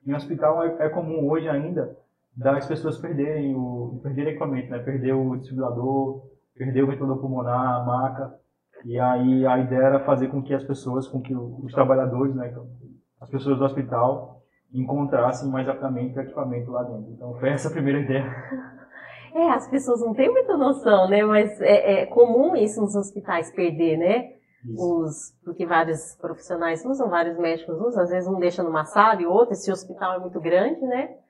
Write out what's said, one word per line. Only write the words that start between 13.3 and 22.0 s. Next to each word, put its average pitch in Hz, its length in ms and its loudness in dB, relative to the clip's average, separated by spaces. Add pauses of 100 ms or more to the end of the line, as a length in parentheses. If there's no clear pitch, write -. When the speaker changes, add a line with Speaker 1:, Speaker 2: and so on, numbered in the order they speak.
Speaker 1:
pessoas 135 280 0
do 139 60 2
hospital 131 760 -2 (300)
encontrassem 131 760 0
mais 131 160 -2
rapidamente 127 500 -4
o 135 40 -6
equipamento 123 500 -6
lá 123 120 -4
dentro. 110 280 -10
Então 123 300 -14
foi 131 80 0
essa 143 200 -2
a 151 40 -6
primeira 139 280 0
ideia. 135 300 -2 (1040)
Speaker 2:
É, 330 160 4
as 262 180 0
pessoas 262 340 0
não 226 100 -2
têm 262 180 4
muita 494 260 2
noção, 208 520 6
né? 208 160 4
Mas 214 380 4
é, 202 400 6